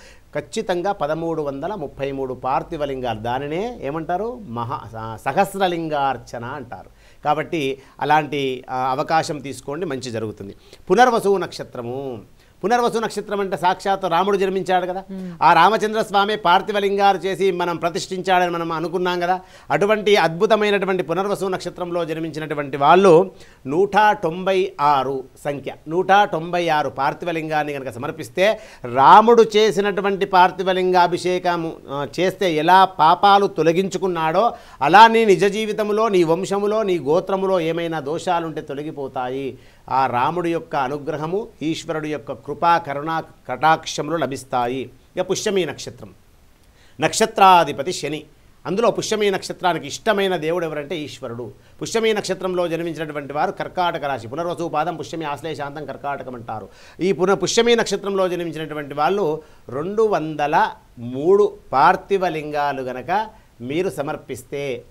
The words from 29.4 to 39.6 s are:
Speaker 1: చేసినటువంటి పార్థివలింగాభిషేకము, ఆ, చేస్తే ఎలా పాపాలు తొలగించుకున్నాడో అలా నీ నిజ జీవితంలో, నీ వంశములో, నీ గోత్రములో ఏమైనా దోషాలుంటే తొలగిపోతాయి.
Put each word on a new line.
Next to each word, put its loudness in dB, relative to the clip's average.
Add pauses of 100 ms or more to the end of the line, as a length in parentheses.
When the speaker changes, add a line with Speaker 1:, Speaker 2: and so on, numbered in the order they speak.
Speaker 1:
చేసినటువంటి 2
పార్థివలింగాభిషేకము, 2 (180)
ఆ, -4 (140)
చేస్తే 0
ఎలా 6
పాపాలు 4
తొలగించుకున్నాడో 0 (300)
అలా 10
నీ 6
నిజ 6
జీవితంలో, 0
నీ 4
వంశములో, 0
నీ 0
గోత్రములో 0
ఏమైనా -2
దోషాలుంటే -4
తొలగిపోతాయి. -8 (320)